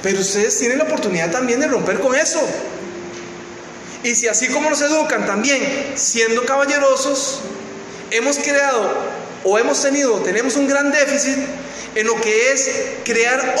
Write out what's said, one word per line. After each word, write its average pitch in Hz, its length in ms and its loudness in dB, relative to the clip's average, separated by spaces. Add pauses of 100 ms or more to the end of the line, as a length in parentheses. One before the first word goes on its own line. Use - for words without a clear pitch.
Pero 190 160 0
ustedes 202 400 0
tienen 247 180 2
la 311 60 2
oportunidad 185 480 0
también 247 280 0
de 294 80 2
romper 196 320 0
con 262 140 2
eso. 311 260 2 (1600)
Y 240 100 0
si 226 140 2
así 247 220 0
como 302 200 2
nos 294 120 0
educan 294 440 2
también 240 680 0
siendo 226 500 2
caballerosos, 277 960 2 (720)
hemos 262 260 2
creado 277 560 2 (500)
o 196 140 4
hemos 277 240 2
tenido, 277 380 2
tenemos 208 380 0
un 277 100 2
gran 277 240 2
déficit 269 480 2 (560)
en 220 100 0
lo 226 160 0
que 226 300 2
es 269 180 0 (340)
crear 254 580 2